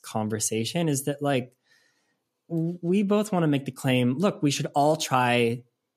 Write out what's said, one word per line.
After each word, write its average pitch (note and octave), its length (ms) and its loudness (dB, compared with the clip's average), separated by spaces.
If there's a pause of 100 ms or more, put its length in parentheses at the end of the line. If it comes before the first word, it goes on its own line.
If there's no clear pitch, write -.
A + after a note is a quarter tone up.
conversation A2 840 -2
is C#3 160 -2
that, C#3+ 160 -4
like, C#3 320 -2 (960)
w-, E3+ 320 -4
we F#3 220 0
both G#3 300 0
wanna E3 160 2
make C3+ 160 2
the C3 80 -8
claim, B2+ 460 2
look, F#3+ 220 0
we C#3+ 120 2
should C#3+ 220 -4
all D3 220 4
try A#2+ 680 2 (320)